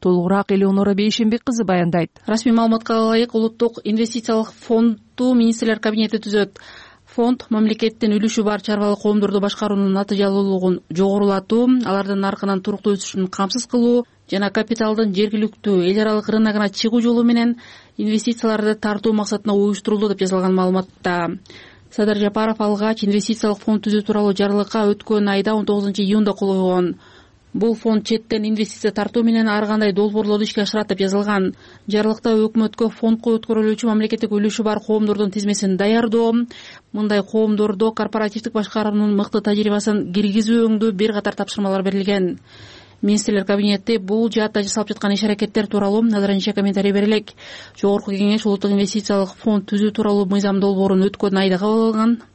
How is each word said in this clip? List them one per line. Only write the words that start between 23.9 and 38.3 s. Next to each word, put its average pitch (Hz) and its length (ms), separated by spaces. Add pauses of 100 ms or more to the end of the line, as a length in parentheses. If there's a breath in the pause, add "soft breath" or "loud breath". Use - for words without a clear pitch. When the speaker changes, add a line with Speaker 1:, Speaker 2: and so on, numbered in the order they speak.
Speaker 2:
тууралуу 208 320
жарлыкка 202 540
өткөн 208 400
айда, 196 240
он 214 100
тогузунчу 202 380
июнда, 202 320
кол 196 180
койгон. 185 440 (580 loud breath)
Бул 226 200
фонд 220 300
четтен 220 400
инвестиция 214 480
тартуу 208 300
менен 226 260
ар 214 160
кандай 214 300
долбоорлорду 208 500
ишке 208 180
ашырат, 208 260
деп 190 100
жазылган. 196 560 (340 loud breath)
Жарлыкта 214 480
өкмөткө 220 540
фондко 226 480
өткөрүлүүчү 220 480
мамлекеттик 214 440
үлүшү 208 340
бар 214 200
коомдордун 208 460
тизмесин 202 480
даярдоо, 226 560 (580 loud breath)
мындай 208 300
коомдордо 214 720
корпоративдик 220 600